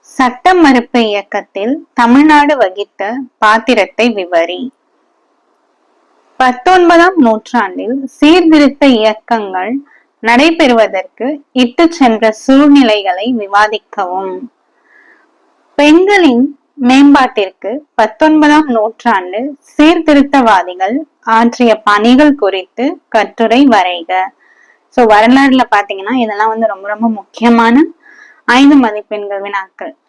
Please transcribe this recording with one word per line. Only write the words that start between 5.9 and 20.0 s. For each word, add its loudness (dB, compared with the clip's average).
பத்தொன்பதாம் 2
நூற்றாண்டில் -4
சீர்திருத்த 2
இயக்கங்கள் -2
நடைபெறுவதற்கு 0
இட்டு -2
சென்ற 0
சூழ்நிலைகளை 0
விவாதிக்கவும். -4
பெண்களின் 2
மேம்பாட்டிற்கு 0
பத்தொன்பதாம் 2
நூற்றாண்டு -4
சீர்திருத்தவாதிகள் 0